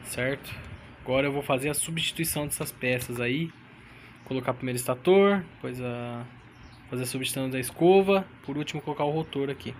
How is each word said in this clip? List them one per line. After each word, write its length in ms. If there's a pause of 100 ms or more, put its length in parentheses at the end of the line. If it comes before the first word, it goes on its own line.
Certo? 500 (500)
Agora 240
eu 40
vou 100
fazer 280
a 40
substituição 720
dessas 260
peças 480
aí. 320 (720)
Colocar 280
primeiro 240
o 20
estator, 600 (160)
depois 260
a, 420 (640)
fazer 160
a 40
substituição 420
da 100
escova, 680 (160)
por 140
último 220
colocar 240
o 60
rotor 400
aqui. 300